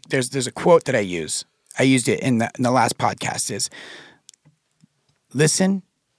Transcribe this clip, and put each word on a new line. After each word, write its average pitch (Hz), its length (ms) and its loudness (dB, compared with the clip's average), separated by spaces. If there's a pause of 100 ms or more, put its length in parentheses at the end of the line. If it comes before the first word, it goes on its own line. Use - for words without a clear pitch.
there's, 127 200 -2
there's 127 180 -4
a 117 40 -10
quote - 340 4
that 131 100 -2
I 117 40 4
use. 87 440 -4 (360)
I 127 40 4
used 131 240 4
it 110 120 0
in 127 180 0
the, 113 200 -2
in 127 60 -4
the 120 80 0
last 120 260 2
podcast 110 540 -4
is, - 180 -6 (1600)
"Listen 185 500 2 (360)